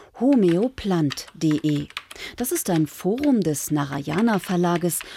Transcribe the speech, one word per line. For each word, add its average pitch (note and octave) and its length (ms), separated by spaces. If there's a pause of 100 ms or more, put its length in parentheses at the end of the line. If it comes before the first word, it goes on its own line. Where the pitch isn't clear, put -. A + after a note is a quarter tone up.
(200)
homeoplant G3 1080
punkt - 0 (140)
de. D3+ 460 (480)
Das B3 160
ist E4+ 180
ein D#3+ 160
Forum B3 540
des D#3 320
Narayana D3+ 680
Verlages, F3 600 (180)